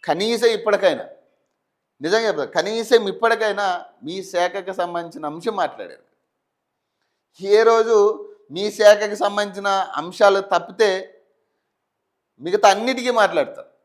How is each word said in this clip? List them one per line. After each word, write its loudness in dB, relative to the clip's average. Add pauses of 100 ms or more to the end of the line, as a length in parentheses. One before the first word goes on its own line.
కనీసం -2
ఇప్పటికైనా, 0 (960)
నిజంగా 0
చెప్తా, -2
కనీసం 0
ఇప్పటికైనా -2 (180)
మీ -10
శాఖకు -4
సంబంధించిన -8
అంశం -8
మాట్లాడారు. -8 (1400)
ఏ 4
రోజు 4 (540)
మీ -6
శాఖకు 4
సంబంధించిన -4 (280)
అంశాలు 2
తప్పితే 0 (1500)
మిగతా 2
అన్నిటికీ 0
మాట్లాడతారు. 0 (140)